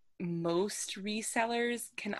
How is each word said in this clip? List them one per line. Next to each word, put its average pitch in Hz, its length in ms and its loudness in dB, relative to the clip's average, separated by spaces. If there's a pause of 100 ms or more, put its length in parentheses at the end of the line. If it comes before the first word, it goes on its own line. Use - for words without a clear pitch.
(200)
most 170 800 0
resellers 233 960 0
can 208 240 -2